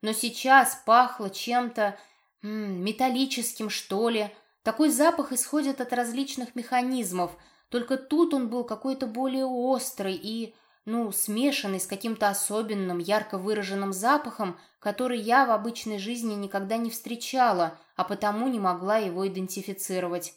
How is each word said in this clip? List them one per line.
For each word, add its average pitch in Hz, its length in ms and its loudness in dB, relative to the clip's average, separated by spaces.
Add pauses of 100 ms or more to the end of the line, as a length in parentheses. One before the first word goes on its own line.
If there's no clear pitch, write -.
Но 214 120 -2
сейчас 254 720 4
пахло 233 440 6
чем-то, 226 680 0 (460)
м, 208 400 -4
металлическим, 240 840 0
что 208 400 -2
ли. 214 240 -2 (300)
Такой 254 260 4
запах 302 420 2
исходит 269 500 -2
от 247 120 -2
различных 240 640 -4
механизмов, 240 800 -2 (340)
только 240 280 -2
тут 302 360 2
он 254 160 0
был 240 140 -2
какой-то 262 440 -4
более 262 380 -2
острый 247 680 -2
и, 220 400 -8 (300)
ну, 220 260 -2
смешанный 214 680 0
с - 80 -6
каким-то 214 420 0
особенным, 196 680 -2
ярко 202 380 0
выраженным 196 540 -2
запахом, 220 680 0 (220)
который 240 400 -2
я 233 260 6
в 254 60 2
обычной 214 460 -2
жизни 226 380 -4
никогда 196 420 -4
не 233 120 -2
встречала, 226 880 0 (180)
а 185 80 0
потому 208 440 -2
не 240 120 0
могла 185 380 0
его 190 300 -2
идентифицировать. 185 1080 -6